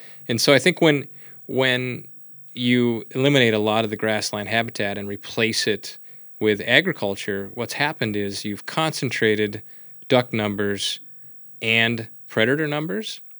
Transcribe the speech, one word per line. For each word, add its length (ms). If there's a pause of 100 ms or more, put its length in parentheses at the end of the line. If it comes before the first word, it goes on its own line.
(280)
And 120
so 140
I 60
think 200
when, 280 (400)
when 600 (520)
you 520
eliminate 420
a 60
lot 260
of 40
the 60
grassland 540
habitat 480
and 100
replace 580
it 320 (440)
with 200
agriculture, 920
what's 200
happened 440
is 260
you've 220
concentrated 960 (480)
duck 240
numbers 640 (640)
and 460 (200)
predator 400
numbers. 540 (180)